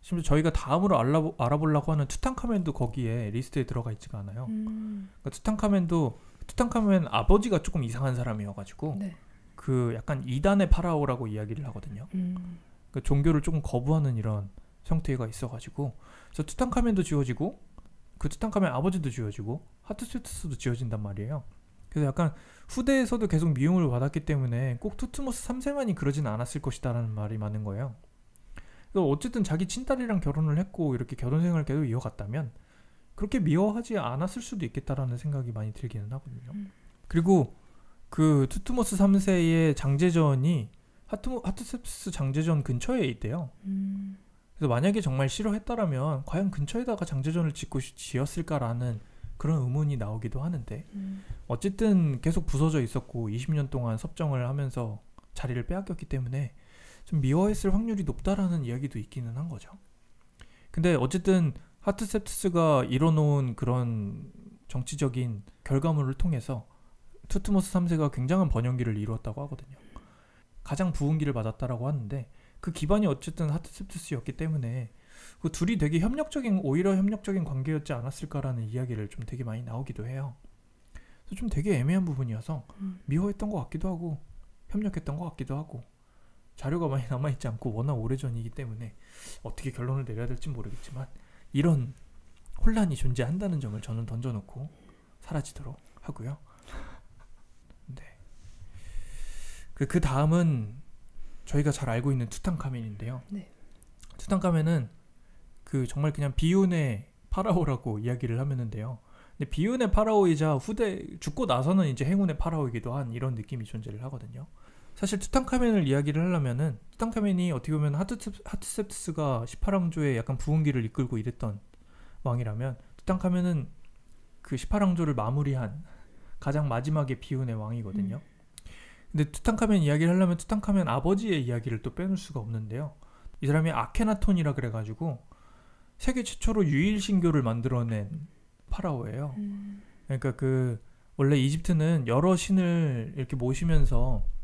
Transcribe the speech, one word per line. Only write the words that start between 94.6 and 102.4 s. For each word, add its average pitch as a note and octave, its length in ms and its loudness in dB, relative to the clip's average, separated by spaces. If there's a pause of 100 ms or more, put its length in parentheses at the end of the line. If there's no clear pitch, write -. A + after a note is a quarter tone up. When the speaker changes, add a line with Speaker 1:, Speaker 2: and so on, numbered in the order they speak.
Speaker 1:
사라지도록 C#3+ 580 -8 (240)
하고요. C3+ 360 -10 (1500)
네. C3 160 -16 (1700)
그, C#3 100 0
그 E3 160 2
다음은 C#3 800 2 (640)
저희가 D3 260 2
잘 C3 180 -2
알고 B2+ 220 0
있는 A#2+ 160 0
투탕카멘인데요. B2 1000 -6